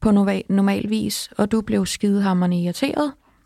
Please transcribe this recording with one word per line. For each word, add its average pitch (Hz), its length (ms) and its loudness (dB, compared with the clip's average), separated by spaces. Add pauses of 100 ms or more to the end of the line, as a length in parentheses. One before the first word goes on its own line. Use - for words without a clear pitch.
på 220 100 2
nova-, 196 380 2
normal 196 400 0
vis, 214 480 -4
og 208 140 0
du 226 100 0
blev 208 240 0
skidehamrende 185 760 0
irriteret 277 520 -4 (320)